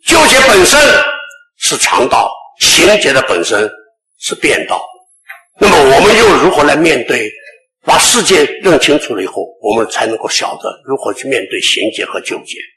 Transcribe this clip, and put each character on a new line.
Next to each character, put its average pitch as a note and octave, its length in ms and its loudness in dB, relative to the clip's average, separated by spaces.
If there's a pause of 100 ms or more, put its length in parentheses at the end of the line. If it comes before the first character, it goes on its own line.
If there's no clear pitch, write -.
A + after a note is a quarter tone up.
纠 D#4+ 220 4
结 C4 180 4
本 G3+ 180 4
身 - 140 2 (800)
是 - 200 -4
常 - 300 0
道， G#2 220 0 (300)
行 - 260 2 (140)
结 D#3 120 0
的 C3 100 2
本 F2 220 -2
身 G#2+ 240 -2 (520)
是 - 160 -8
变 G#2+ 320 -2
道。 F2+ 120 -4 (760)
那 G3+ 100 4
么 - 80 4
我 C3+ 240 6
们 C#3 160 4
又 G#3+ 280 4
如 F#3 60 4
何 D3+ 120 0
来 C#3+ 140 2
面 D3+ 300 0
对？ A2+ 220 -4 (540)
把 D3+ 160 0
世 - 240 0
界 F3 220 2 (180)
认 F3 160 4
清 - 220 0
楚 - 160 -8
了 F#2 60 -4
以 F#2+ 40 -6
后， - 160 -8 (180)
我 G#2+ 140 -2
们 A2 160 -2
才 A#2 160 -4
能 A2+ 100 -4
够 - 120 -8
晓 - 300 -6
得 - 260 -12
如 - 120 -4
何 G#2 160 -6
去 - 140 -12
面 B2+ 240 -4
对 G2 100 -6
行 G2 300 -2
结 - 140 -8
和 - 160 -8
纠 - 240 -8
结。 - 120 -16 (200)